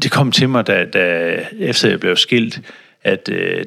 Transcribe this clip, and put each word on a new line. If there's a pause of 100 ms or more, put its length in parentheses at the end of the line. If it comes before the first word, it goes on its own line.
det
kom
til
mig,
da,
da, (240)
efter
jeg
blev
skilt, (420)
at,
øh,